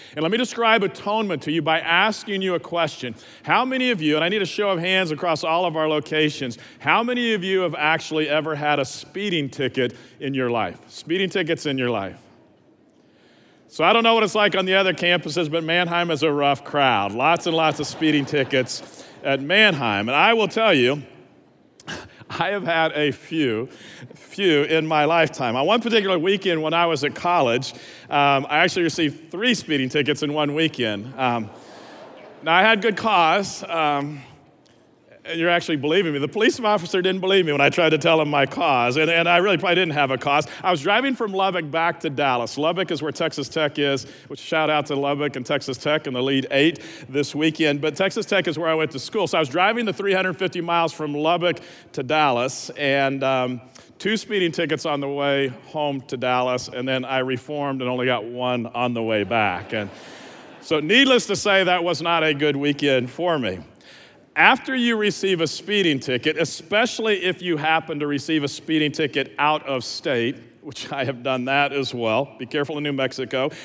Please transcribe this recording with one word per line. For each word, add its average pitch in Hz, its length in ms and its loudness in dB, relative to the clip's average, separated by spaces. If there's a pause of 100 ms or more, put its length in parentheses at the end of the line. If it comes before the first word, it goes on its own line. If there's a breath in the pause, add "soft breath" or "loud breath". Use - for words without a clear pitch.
(140 loud breath)
And 151 80 -4
let 165 80 0
me 226 80 0
describe 226 460 2
atonement 202 580 -4
to 151 80 -6
you 160 100 -2
by 160 200 0
asking 190 600 0
you 185 140 -2
a 160 60 -2
question. 156 560 -4 (260 loud breath)
How 190 220 2
many 254 260 -2
of 208 100 -2
you, 151 140 2
and 151 100 2
I 170 40 0
need 208 140 0
a 180 40 -2
show 202 240 -2
of 185 80 0
hands 185 320 0
across 156 320 -2
all 170 220 2
of 165 120 0
our 156 120 0
locations, 151 680 -2 (220 loud breath)
how 175 240 2
many 240 300 -2
of 202 100 -2
you 190 180 0
have 170 140 -2
actually 156 540 0
ever 156 260 0
had 147 240 0
a 139 60 0
speeding 175 640 -6
ticket 123 460 -2 (260 loud breath)
in 139 140 -6
your 127 160 -2
life? 107 280 -2 (100)
Speeding 185 420 -4
tickets 165 360 -2
in 135 120 -2
your 123 120 0
life. 95 260 -4 (1500 soft breath)
So - 160 -4
I 175 100 6
don't 226 120 4
know 226 100 6
what 220 80 4
it's 214 140 0
like 208 180 4
on 185 120 0
the 185 80 2
other 190 180 4
campuses, 170 580 0
but 165 140 -2
Mannheim 170 460 0
is 147 120 0
a 160 80 2
rough 143 340 2
crowd. 117 480 2
Lots 151 340 2
and 165 100 0
lots 156 240 2
of 139 60 -4
speeding 151 380 0
tickets 131 800 -2 (200)
at 139 160 0
Mannheim. 139 680 2
And 131 80 0
I 196 180 6
will 214 140 2
tell 220 240 2
you, 135 360 2
<laughs> - 40 -20 (1160 loud breath)
I 170 180 -2
have 196 160 -2
had 160 280 2
a 147 180 2
few, 127 600 -2 (440 loud breath)
few 160 500 0
in 160 220 0
my 156 200 2
lifetime. 147 500 2
On 135 100 2
one 226 140 4
particular 208 380 2
weekend 175 440 0
when 156 120 -2
I 170 100 4
was 160 180 0
at 143 120 -2
college, 139 580 2 (380 loud breath)
um, 143 400 4
I 147 80 2
actually 175 240 2
received 156 480 -2
three 226 240 0
speeding 135 340 -2
tickets 143 340 0
in 147 120 -4
one 147 200 0
weekend. 127 640 -2
Um, 120 300 0 (920 loud breath)
now, 160 120 2
I 180 60 8
had 214 220 4
good 220 160 0
cause. 190 640 2
Um, 147 560 -2 (1040 loud breath)
and 170 140 -6
you're 170 120 2
actually 170 260 2
believing 156 380 0
me. 143 40 -2
The 139 80 -2
police 226 320 0
officer 208 440 0
didn't 190 180 0
believe 185 240 4
me 151 80 0
when 143 80 2
I 143 80 6
tried 160 220 4
to 156 80 2
tell 160 200 4
him 151 120 2
my 143 160 4
cause, 127 500 2
and, 156 140 2
and 170 180 2
I 175 100 6
really 185 200 2
probably 175 160 2
didn't 175 180 2
have 143 180 0
a 135 60 0
cause. 147 300 0 (160 loud breath)
I 185 80 0
was 170 100 0
driving 226 340 2
from 208 200 -4
Lubbock 180 360 -2
back 165 300 0
to 170 80 -4
Dallas. 127 480 0
Lubbock 160 340 0
is 147 120 -4
where 151 100 -4
Texas 151 340 -4
Tech 151 320 -2
is, 139 280 0 (220 loud breath)
which, - 120 -14
shout 156 300 0
out 147 160 0
to 147 100 -4
Lubbock 143 400 -2
and 123 80 -8
Texas 135 320 -4
Tech 156 300 -2
and 131 100 -6
the 123 40 -2
Elite 135 300 0
Eight 151 300 2 (300 loud breath)
this 139 240 -2
weekend. 151 480 0
But 151 120 -2
Texas 196 300 -2
Tech 185 240 0
is 165 100 -4
where 165 120 -2
I 160 40 2
went 156 180 0
to 135 60 -8
school. 190 280 -2
So 185 100 -2
I 165 40 4
was 147 100 0
driving 202 340 2
the 202 80 -2
three 196 220 0
hundred 185 240 -2
fifty 180 240 -4
miles 170 320 0
from 151 180 -6
Lubbock 160 460 0 (340 loud breath)
to 151 100 -6
Dallas, 131 680 0
and, 139 520 0
um, 127 380 0 (380 loud breath)
two 208 180 -2
speeding 196 340 -2
tickets 147 360 -2
on 147 140 -2
the 139 80 -4
way 139 400 0 (180)
home 147 360 -4
to - 140 -10
Dallas, 127 560 0
and 123 160 -6
then 131 160 -2
I 131 140 -2
reformed 131 640 -4
and 123 80 -2
only 127 160 -2
got 120 180 0
one 123 400 -4
on 120 300 -2
the 117 80 -2
way 110 220 0
back. 98 500 -2
And 104 160 -4 (720 loud breath)
so 156 180 -2
needless 240 460 4
to 196 100 -2
say, 190 280 4
that 180 200 2
was 170 160 -2
not 165 240 0
a 156 80 2
good 147 240 0
weekend 139 540 0
for 165 280 -2
me. 95 200 -2 (800 loud breath)
After 247 400 4
you 240 200 2
receive 196 440 0
a 160 80 0
speeding 185 500 0
ticket, 131 400 -2
especially 208 840 -2
if 180 180 -2
you 175 140 -2
happen 156 420 0
to 147 80 -2
receive 143 380 -2
a 139 40 -2
speeding 151 440 -2
ticket 147 440 -2
out 151 300 0
of 131 160 -4
state, 123 540 -2 (260)
which - 300 -12
I 139 100 -4
have 123 220 -6
done 127 220 -2
that 139 260 2
as 135 200 -4
well. 120 460 0
Be 127 80 -12
careful 147 300 -4
in 147 80 -6
New 147 80 -2
Mexico. 131 580 -2 (140 loud breath)